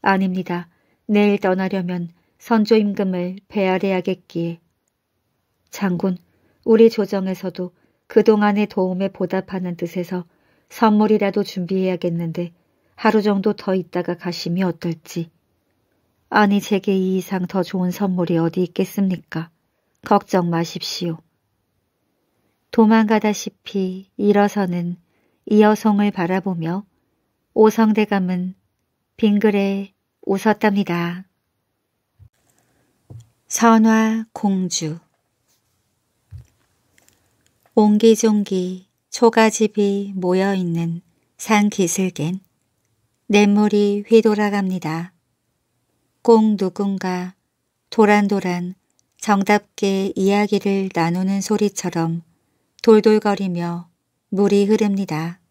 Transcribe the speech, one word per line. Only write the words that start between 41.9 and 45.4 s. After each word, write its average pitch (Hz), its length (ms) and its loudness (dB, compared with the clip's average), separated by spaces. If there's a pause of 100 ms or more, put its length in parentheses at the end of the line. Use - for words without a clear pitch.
냇물이 208 800 2
휘돌아갑니다. 196 1080 0 (1120)